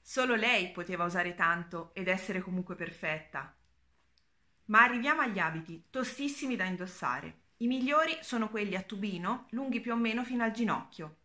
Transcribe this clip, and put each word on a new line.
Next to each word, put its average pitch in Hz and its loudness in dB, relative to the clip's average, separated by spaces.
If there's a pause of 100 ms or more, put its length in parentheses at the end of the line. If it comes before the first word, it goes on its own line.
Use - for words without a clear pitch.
Solo 254 2
lei 214 2
poteva 175 -4
usare 175 0
tanto 170 0
ed 190 -6
essere 185 0
comunque 180 -4
perfetta. 156 -8 (1120)
Ma 214 8
arriviamo 247 2
agli 208 0
abiti, 160 -4
tostissimi 277 -2
da 185 0
indossare. 165 -4 (160)
I 233 -2
migliori 285 2
sono 220 -2
quelli 208 -2
a 190 -2
tubino, 196 -4
lunghi 247 -2
più 240 -6
o 233 0
meno 233 2
fino 240 0
al 220 2
ginocchio. 175 -2